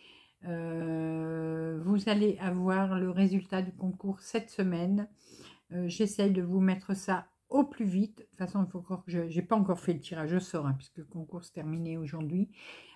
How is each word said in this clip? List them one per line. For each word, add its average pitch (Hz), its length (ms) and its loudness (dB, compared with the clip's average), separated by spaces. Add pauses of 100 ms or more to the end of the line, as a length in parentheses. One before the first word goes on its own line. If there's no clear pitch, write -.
(460)
Euh, 160 1400 -4
vous 196 260 2
allez 208 300 4
avoir 190 640 2
le 185 100 0
résultat 190 520 2
du 185 100 -6
concours 190 480 -4
cette - 300 -6
semaine. 190 580 2 (640)
Euh, 175 160 -2
j'essaye 202 420 2
de 185 120 4
vous 180 180 2
mettre 190 340 2
ça 190 320 -2 (220)
au 277 160 4
plus 240 220 -2
vite. 196 320 0
De - 60 -20
toute - 140 -18
façon, 185 240 0
il 180 80 0
faut 175 100 -8
encore 180 240 -8
que 175 60 -12
je, 170 180 -2
j'ai 165 140 0
pas 220 140 2
encore 190 240 2
fait 175 140 0
le 147 60 -4
tirage 160 340 -4
au 180 60 4
sort, 160 260 -4
hein, 135 100 2
puisque - 220 -14
le 160 60 -12
concours 170 380 -12
s'est - 120 -20
terminé 165 420 -4
aujourd'hui. 160 540 -2 (460)